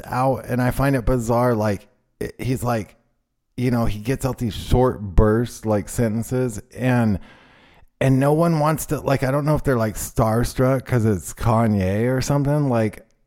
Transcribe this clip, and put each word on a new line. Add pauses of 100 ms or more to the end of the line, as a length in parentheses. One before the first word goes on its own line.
out,
and
I
find
it
bizarre.
Like, (340)
i-,
he's
like, (580)
you
know,
he
gets
out
these
short
bursts,
like,
sentences, (140)
and, (840)
and
no
one
wants
to,
like,
I
don't
know
if
they're,
like,
starstruck
'cause
it's
Kanye
or
something.
Like, (220)